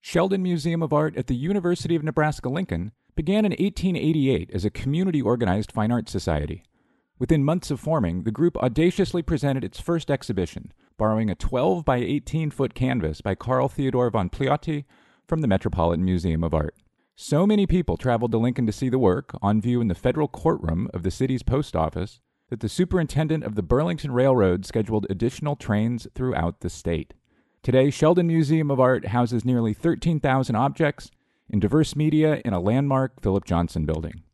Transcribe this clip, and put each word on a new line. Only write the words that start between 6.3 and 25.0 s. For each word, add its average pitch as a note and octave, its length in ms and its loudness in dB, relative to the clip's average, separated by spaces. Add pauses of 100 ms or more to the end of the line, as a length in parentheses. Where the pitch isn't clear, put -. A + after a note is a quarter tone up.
Within C#3 240 2
months E3 280 0
of C3+ 100 -4
forming, F#2+ 440 -2
the A2+ 80 -2
group E3 260 0
audaciously E3 640 0
presented C3+ 420 -2
its - 160 -10
first E3+ 300 -2
exhibition, F2+ 600 -4 (260)
borrowing A2 320 2
a F2 60 -4
twelve-by-eighteen D3 1120 0
foot - 240 -2
canvas A#2+ 460 -2
by G2 160 -2
Carl B2+ 320 0
Theodor B2 420 0
von G#2+ 180 0
Pliotti C#3+ 560 -2 (440)
from D#3+ 120 -2
the C#3+ 60 -2
Metropolitan F#2 580 2
Museum F2 380 2
of D#2+ 100 -2
Art. D#2 220 0 (400)
So E3 320 0
many G#3 180 4
people E3 320 0
traveled A#2+ 360 0
to A2+ 60 2
Lincoln A#2+ 280 0
to G#2+ 60 0
see C3 160 -4
the B2+ 100 0
work, G2 420 2
on G#2 200 2
view A#2+ 200 0
in A#2 60 0
the F2 80 0
federal B2+ 320 0
courtroom F2 680 -2
of F2 120 -8
the F#2 80 -2
city's B2+ 320 -2
post - 320 -2
office, E2 440 -2 (300)
that A2+ 80 -6
the - 100 -4
superintendent D#3+ 760 0
of A2 100 -6
the G2+ 80 -2
Burlington D3 480 0
Railroad A#2+ 560 4
scheduled G#2+ 420 -2